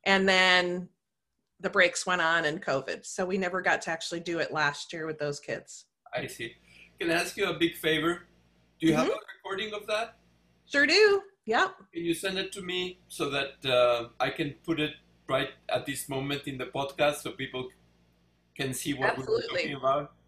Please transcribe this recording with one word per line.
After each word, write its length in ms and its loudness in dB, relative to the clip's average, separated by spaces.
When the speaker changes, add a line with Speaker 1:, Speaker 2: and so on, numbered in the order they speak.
Speaker 1:
and 240 4
then 580 4
the 100 -4
brakes 360 2
went 160 0
on 240 2
and 180 -2
covid. 420 -4
So 200 -4
we 120 -4
never 240 -4
got 200 0
to 100 -6
actually 300 -6
do 180 -6
it 140 -4
last 400 -2
year 120 -8
with 140 -8
those 220 -6
kids. 440 -12
Speaker 2:
I 140 -6
see. 280 -10
Can 120 0
I 40 2
ask 200 -2
you 120 0
a 100 -4
big 180 0
favor? 520 0
Do 80 2
you 60 6
have 140 2
Speaker 1:
Mm-hmm. 80 0
Speaker 2:
a 220 -14
recording 360 -8
of 140 -10
that? 320 -4
Speaker 1:
Sure 220 4
do. 340 8
Yep. 300 2
Speaker 2:
Can 120 -6
you 80 2
send 240 -2
it 160 -4
to 80 -10
me 380 -4
so 220 -4
that, 340 -6
uh, 440 4
I 80 2
can 240 -4
put 160 -2
it 140 -2
right 220 0
at 180 -2
this 220 -8
moment 380 -4
in 120 -6
the 100 -6
podcast 560 0
so 80 -8
people 360 -8
can 180 -4
see 200 -4
what 240 0
we 60 -8
were 160 0
Speaker 1:
Absolutely. 220 -4
Speaker 2:
talking 140 -4
about? 380 -2